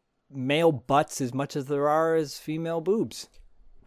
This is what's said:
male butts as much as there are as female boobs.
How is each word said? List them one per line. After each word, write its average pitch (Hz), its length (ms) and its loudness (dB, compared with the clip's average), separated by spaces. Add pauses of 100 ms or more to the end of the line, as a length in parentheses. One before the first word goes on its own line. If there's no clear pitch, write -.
(300)
male 143 420 2
butts 143 500 0
as 123 120 -2
much 139 220 -4
as 139 100 -4
there 143 220 0
are 160 280 2
as 156 220 -2
female 165 440 -6
boobs. 170 480 -2 (580)